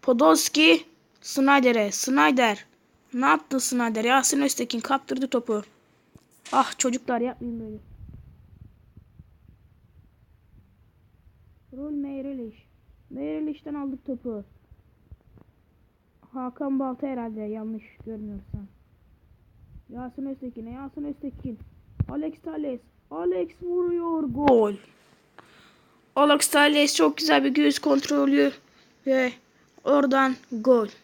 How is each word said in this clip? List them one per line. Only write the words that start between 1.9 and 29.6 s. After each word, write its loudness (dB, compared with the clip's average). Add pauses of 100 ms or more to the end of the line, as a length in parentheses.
Snyder. 2 (480)
Ne -2
yaptın 0
Snyder? -2
Yasin 2
Öztekin -2
kaptırdı -4
topu. -2 (880)
Ah 0
çocuklar -2
yapmayın -8
böyle. -14 (4000)
Rol -10
Meyreliş. -10 (420)
Meyreliş'ten -8
aldık -10
topu. -10 (1900)
Hakan -6
Balta -6
herhalde -8
yanlış -8 (220)
görmüyorsam. -12 (1200)
Yasin -12
Öztekin'e. -12
Yasin -12
Öztekin. -10 (500)
Alex -6
Tales. -8 (300)
Alex -2 (120)
vuruyor. -2
Gol. 2 (1400)
Alex 4
Tales 4
çok 4
güzel 2
bir 2
göğüs 2
kontrolü 2 (560)
ve 2 (520)